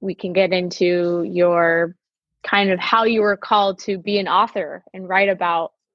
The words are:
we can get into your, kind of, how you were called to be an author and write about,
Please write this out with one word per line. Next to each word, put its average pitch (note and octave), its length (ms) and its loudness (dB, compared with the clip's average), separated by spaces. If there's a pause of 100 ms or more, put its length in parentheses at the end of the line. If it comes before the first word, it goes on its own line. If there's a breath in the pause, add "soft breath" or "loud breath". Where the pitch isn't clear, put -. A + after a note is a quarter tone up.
we F#3 140 -6
can F3+ 180 -8
get F3+ 220 2
into F3 680 0
your, E3+ 720 2 (480)
kind G3+ 280 0
of, F#3 80 0
how A3+ 260 0
you A3+ 160 2
were G#3 160 2
called G3+ 440 0
to G3 180 -6
be G3+ 200 -2
an F#3+ 100 -4
author F3+ 540 -2 (120)
and F#3+ 120 -12
write F#3+ 220 2
about, F3 440 -2 (220)